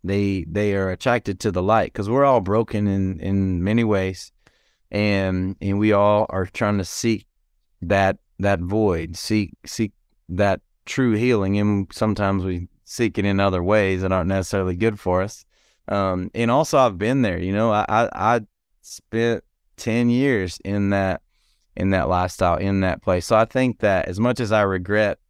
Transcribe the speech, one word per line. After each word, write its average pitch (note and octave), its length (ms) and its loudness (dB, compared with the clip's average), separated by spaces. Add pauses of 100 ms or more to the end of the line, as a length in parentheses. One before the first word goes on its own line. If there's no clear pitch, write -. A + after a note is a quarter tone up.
they, G2 460 0
they G2+ 260 0
are F#2+ 140 -2
attracted G#2 520 -2
to G#2+ 100 0
the F2+ 120 -2
light, G#2+ 300 2
'cause G2+ 160 -6
we're C3+ 160 2
all B2+ 160 4
broken G#2 460 0
in, F#2+ 340 -2
in F#2+ 420 0
many A2+ 220 2
ways. F#2+ 460 -2 (600)
And, F#2+ 720 0
and G2 180 0
we G#2+ 140 4
all G#2 360 4
are F#2+ 160 -4
trying G#2 340 -2
to F#2 60 -4
seek A2+ 400 -4 (560)
that, F#2+ 360 2 (220)
that G2+ 200 0
void, F2 560 -2
seek, G#2+ 360 -2 (140)
seek - 280 -6 (360)
that F#2+ 320 0 (240)
true B2 280 0
healing. G#2 440 2
And G#2 360 0
sometimes G2 500 0
we F2+ 240 -6 (160)
seek - 340 -2
it G2+ 80 0
in G2 140 2
other F#2 240 0
ways F#2+ 380 2
that F#2 100 -2
aren't F#2 180 0
necessarily F#2+ 460 -2
good G#2+ 240 0
for F#2 220 0
us. - 240 -8 (420)
Um, F#2+ 480 -2
and A#2 160 0
also D3 280 2
I've A2+ 180 2
been A#2+ 240 0
there, F#2 180 0
you F#2 140 -4
know, A2 180 0
I, G#2 160 0
I, A2+ 220 2 (260)
I A2+ 60 0 (400)
spent A2+ 600 -4 (340)
ten A#2+ 320 0
years A#2+ 560 0
in G2+ 240 -2
that, G2 320 0 (560)
in F#2+ 140 0
that E2 180 0
lifestyle, F2+ 480 0
in G2 240 0
that F#2 200 -2
place. F2+ 260 -2
So A#2 100 2
I A2+ 80 4
think B2+ 340 -2
that F#2+ 300 0
as F#2+ 100 -8
much A#2+ 220 0
as G#2+ 100 -2
I G#2+ 100 4
regret G2 580 0 (100)